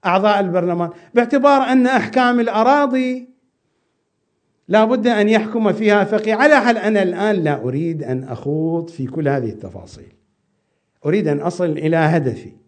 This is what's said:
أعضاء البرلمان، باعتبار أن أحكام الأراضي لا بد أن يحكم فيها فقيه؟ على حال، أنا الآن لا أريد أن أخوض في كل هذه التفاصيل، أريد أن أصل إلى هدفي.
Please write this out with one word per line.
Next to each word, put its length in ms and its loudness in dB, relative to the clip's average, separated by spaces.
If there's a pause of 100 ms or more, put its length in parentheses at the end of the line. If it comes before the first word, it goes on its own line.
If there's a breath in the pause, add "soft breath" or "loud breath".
أعضاء 340 2
البرلمان، 500 -2 (240 loud breath)
باعتبار 480 4
أن 260 2
أحكام 520 2
الأراضي 920 0 (1400)
لا 180 4
بد 220 0
أن 220 2
يحكم 440 0
فيها 300 2
فقيه؟ 300 -2
على 280 4
حال، 160 2
أنا 260 0
الآن 320 0
لا 260 -2
أريد 420 -4
أن 200 -6
أخوض 680 -4
في 180 -8
كل 200 -4
هذه 220 -2
التفاصيل، 640 -18 (920)
أريد 220 0
أن 120 -2
أصل 260 -4
إلى 320 -2
هدفي. 540 0 (160)